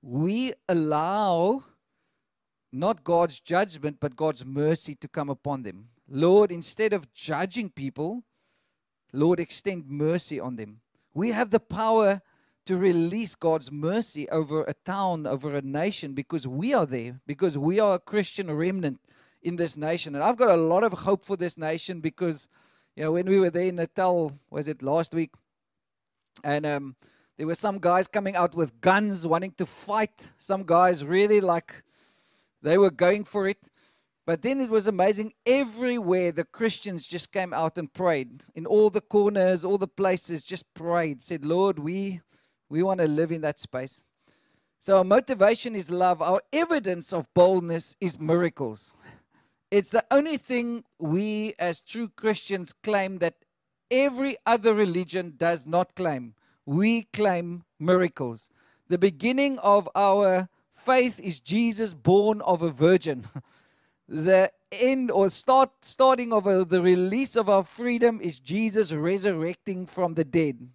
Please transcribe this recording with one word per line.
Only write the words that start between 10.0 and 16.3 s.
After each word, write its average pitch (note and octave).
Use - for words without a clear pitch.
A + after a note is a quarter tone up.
on B2
them. A2
We G3
have A3+
the G#3+
power G#3+
to F#3
release F3
God's D#3
mercy D#3
over D#3
a D3
town, F#3
over C#3
a C#3+
nation, C#3+
because C3+